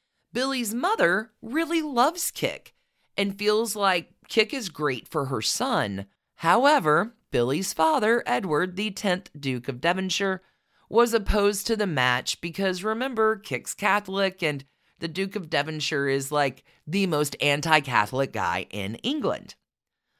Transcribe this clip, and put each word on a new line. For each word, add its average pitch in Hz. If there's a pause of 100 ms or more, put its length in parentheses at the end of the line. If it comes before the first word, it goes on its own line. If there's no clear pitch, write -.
(340)
Billy's 240
mother 240 (100)
really 311
loves 302
Kik - (440)
and 202
feels 208
like 190 (160)
Kik 214
is 226
great 143
for 147
her 131
son. 117 (300)
However, 208 (160)
Billy's 135
father, 247
Edward, 180
the 214
tenth 180
Duke 131
of 123
Devonshire, 190 (480)
was 233
opposed 202
to 226
the 202
match 127
because, 180
remember, 220
Kik's -
Catholic 196
and 147 (360)
the 170
Duke 190
of 175
Devonshire 147
is, 139
like, 143 (240)
the 190
most 151
anti-Catholic 139
guy 92
in 101
England. 233 (640)